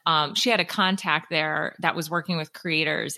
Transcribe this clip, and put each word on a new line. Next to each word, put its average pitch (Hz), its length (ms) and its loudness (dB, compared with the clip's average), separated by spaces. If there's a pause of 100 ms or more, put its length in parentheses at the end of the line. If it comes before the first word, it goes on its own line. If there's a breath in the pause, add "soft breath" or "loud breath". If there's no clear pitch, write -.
um, 156 300 2
she - 140 2
had 214 100 4
a 175 60 2
contact 185 640 0
there 156 500 -2
that 165 160 0
was 156 140 -4
working 170 280 -2
with 156 140 -6
creators, 156 680 -2